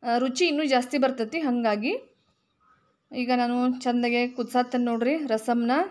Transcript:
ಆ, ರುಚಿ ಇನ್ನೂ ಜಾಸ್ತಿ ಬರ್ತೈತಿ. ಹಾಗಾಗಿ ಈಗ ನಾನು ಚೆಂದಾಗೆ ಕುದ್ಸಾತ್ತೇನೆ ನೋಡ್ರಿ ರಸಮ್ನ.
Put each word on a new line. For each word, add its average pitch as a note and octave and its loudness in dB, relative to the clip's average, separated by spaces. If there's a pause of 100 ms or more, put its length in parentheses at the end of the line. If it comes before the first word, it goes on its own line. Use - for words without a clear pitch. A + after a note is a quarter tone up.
ಆ, A#3+ 0
ರುಚಿ C4 0
ಇನ್ನೂ D4+ 0
ಜಾಸ್ತಿ C4 2
ಬರ್ತೈತಿ. B3+ 0
ಹಾಗಾಗಿ A#3+ -2 (960)
ಈಗ B3 -2
ನಾನು B3 0
ಚೆಂದಾಗೆ A#3+ 0
ಕುದ್ಸಾತ್ತೇನೆ B3 0
ನೋಡ್ರಿ A#3 0
ರಸಮ್ನ. A#3 0 (180)